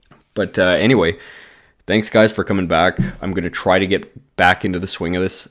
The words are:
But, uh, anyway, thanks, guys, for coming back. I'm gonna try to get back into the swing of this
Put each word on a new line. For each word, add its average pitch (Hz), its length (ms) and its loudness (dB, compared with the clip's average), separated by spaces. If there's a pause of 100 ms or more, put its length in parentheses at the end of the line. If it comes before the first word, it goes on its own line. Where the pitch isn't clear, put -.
(340)
But, 95 240 -4
uh, 92 120 2
anyway, 90 480 2 (680)
thanks, 107 240 0
guys, 110 220 4
for 98 120 -4
coming 98 220 -2
back. 85 340 0 (220)
I'm 95 120 -6
gonna 85 180 -4
try 92 260 0
to 98 80 2
get - 500 -6
back 90 300 2
into 90 140 -2
the 92 80 -6
swing 87 280 -6
of 90 60 0
this - 300 -6